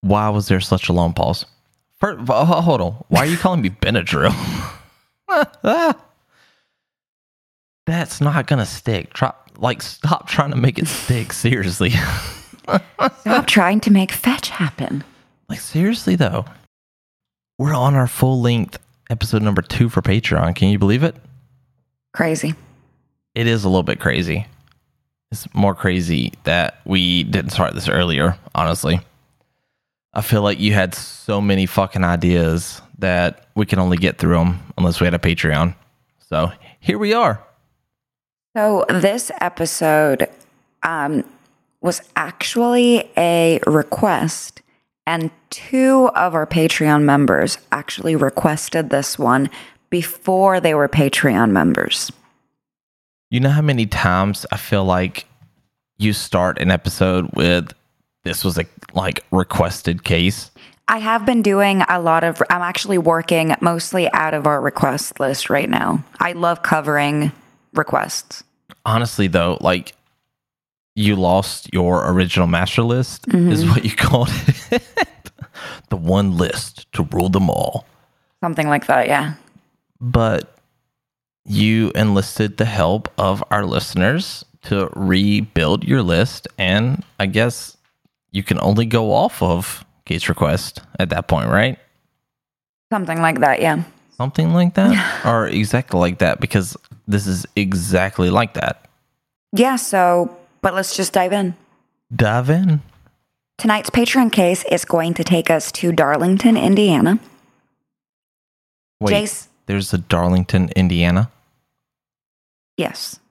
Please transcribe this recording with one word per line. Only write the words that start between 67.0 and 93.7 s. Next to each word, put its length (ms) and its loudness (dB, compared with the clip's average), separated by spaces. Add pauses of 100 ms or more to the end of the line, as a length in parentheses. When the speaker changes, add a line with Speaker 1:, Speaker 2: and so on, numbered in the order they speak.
Speaker 2:
requests. 720 -4 (420)
Speaker 1:
Honestly, 440 0
though, 320 0
like, 340 -2 (1000)
you 200 2
lost 580 0
your 380 0
original 380 2
master 340 0
list 460 -4
Speaker 2:
Mm-hmm. 240 4
Speaker 1:
is 140 0
what 180 2
you 100 -2
called 360 2 (420)
it. 160 0
<laughs> 40 -20 (960)
The 60 -4
one 400 2
list 580 -4
to 100 0
rule 240 -2
them 200 2
all. 380 -4 (560)
Speaker 2:
Something 260 -4
like 200 0
that, 180 2
yeah. 280 -2 (680)
Speaker 1:
But 560 0 (880)
you 500 2
enlisted 600 0
the 80 0
help 520 0
of 340 0
our 140 0
listeners 800 -2 (200)
to 300 -2
rebuild 880 0
your 180 0
list, 440 -2 (120)
and 440 0 (180)
I 60 0
guess 500 -2 (560)
you 100 -4
can 180 -2
only 240 2
go 280 0
off 300 0
of 420 -2 (200)
case 240 -4
request 520 -2 (180)
at 120 -2
that 180 -4
point, 200 0
right? 300 0 (1120)
Speaker 2:
Something 300 -4
like 180 0
that, 220 2
yeah. 200 0 (340)